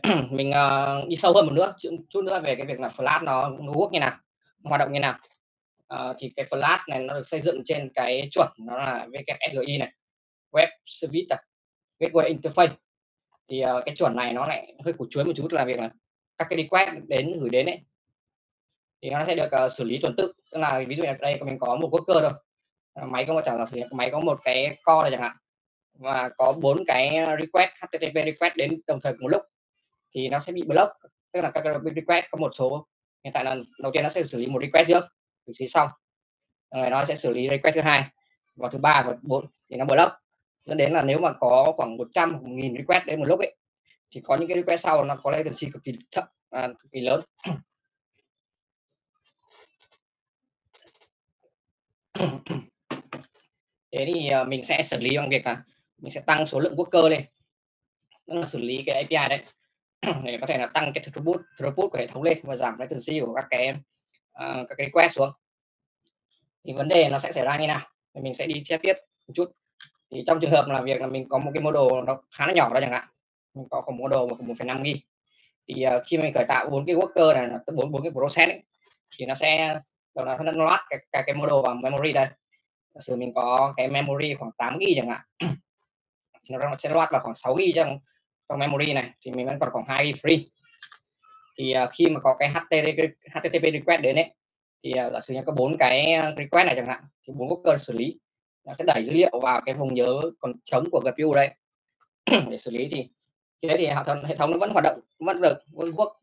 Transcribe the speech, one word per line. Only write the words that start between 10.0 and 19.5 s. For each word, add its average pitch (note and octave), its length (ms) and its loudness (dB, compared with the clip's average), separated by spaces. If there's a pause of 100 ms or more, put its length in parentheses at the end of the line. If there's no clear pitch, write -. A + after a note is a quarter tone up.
Web D#3 160 6 (200)
Service E3 420 -6
à, C3+ 100 0 (600)
Gateway E3 400 2
Interface. D#3+ 360 2 (720)
Thì, C3 120 -4
ờ, B2+ 260 2
cái D3 100 -8
chuẩn B2+ 200 2
này A#2+ 160 -2
nó B2 140 -2
lại - 280 -6 (100)
hơi E3+ 80 -2
củ A#2+ 180 -8
chuối C#3 140 -2
một E3+ 120 0
chút, D3 160 -6
là D3 120 2
việc B2+ 140 -2
là A2+ 120 -6 (480)
các D#3+ 120 -2
cái E3+ 120 -2
request F#3 260 2 (200)
đến, C#3+ 320 -2
gửi B2 100 -2
đến B2+ 160 4
ấy, - 140 -4 (1200)
thì C3+ 80 -8
nó D3 140 -2
sẽ E3+ 100 0
được, D3 160 0